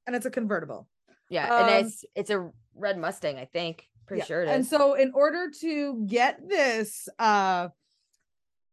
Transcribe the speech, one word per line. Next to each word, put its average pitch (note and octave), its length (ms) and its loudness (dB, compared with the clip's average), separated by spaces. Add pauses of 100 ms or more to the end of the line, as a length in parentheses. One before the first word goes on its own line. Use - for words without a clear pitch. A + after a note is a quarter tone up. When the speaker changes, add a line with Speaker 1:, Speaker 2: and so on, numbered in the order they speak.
Speaker 1:
and B3 80 -4
it's A#3+ 100 -4
a B3+ 60 -4
convertible. E3+ 560 -6 (420)
Speaker 2:
Yeah, E3 140 -2 (160)
and A#3 100 6
Speaker 1:
Um, G3+ 160 4
Speaker 2:
it's, - 180 -14 (120)
it's G3+ 140 -4
a F#3 200 -2 (240)
red G3 240 -4
Mustang, D#3+ 400 -6
I B2+ 60 -12
think. E3 440 -8 (180)
Pretty G3 120 -6
Speaker 1:
yeah. C#3+ 80 -4
Speaker 2:
sure E3+ 160 -2
it E3 60 -2
Speaker 1:
And C#4 140 2
Speaker 2:
is. - 60 -4
Speaker 1:
so C#4+ 260 4
in C4+ 200 4
order D#4 340 2 (120)
to C#4+ 460 -4
get B3 420 0
this, B3 600 0 (120)
uh, F#3+ 480 2 (1040)